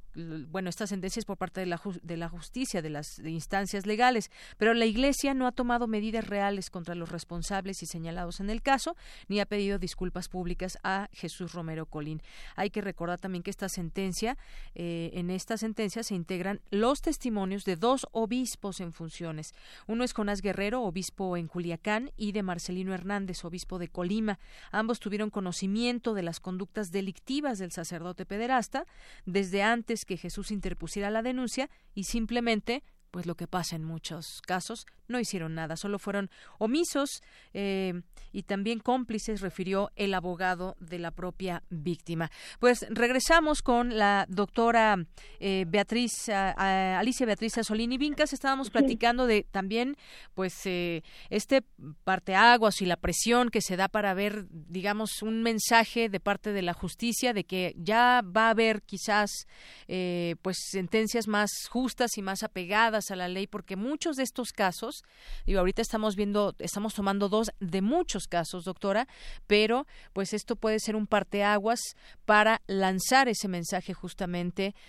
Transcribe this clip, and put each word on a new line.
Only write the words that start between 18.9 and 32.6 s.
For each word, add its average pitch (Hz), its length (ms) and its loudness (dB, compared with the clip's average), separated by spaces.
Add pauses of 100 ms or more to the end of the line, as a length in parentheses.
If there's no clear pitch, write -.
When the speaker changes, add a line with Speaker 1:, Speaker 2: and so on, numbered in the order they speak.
Speaker 1:
funciones. 160 600 -10 (320)
Uno 226 180 0
es 247 100 0
Jonás 202 280 0
Guerrero, 202 400 0
obispo 185 560 -4
en 165 100 -4
Culiacán, 190 720 -2
y 208 140 -2
de 208 100 -2
Marcelino 185 540 -4
Hernández, 185 500 -6
obispo 180 320 -8
de 175 120 -6
Colima. 202 500 -2 (320)
Ambos 220 280 0
tuvieron 208 300 -4
conocimiento 214 840 -2
de 185 80 -2
las 165 160 -6
conductas 185 520 -6
delictivas 208 680 -4
del 180 120 -8
sacerdote 175 540 -8
pederasta 240 600 -2 (400)
desde 190 360 0
antes 226 460 0
que 180 100 -4
Jesús - 340 -6
interpusiera 202 600 -4
la 220 100 0
denuncia 254 480 -2 (240)
y 196 120 -6
simplemente, 233 760 0 (300)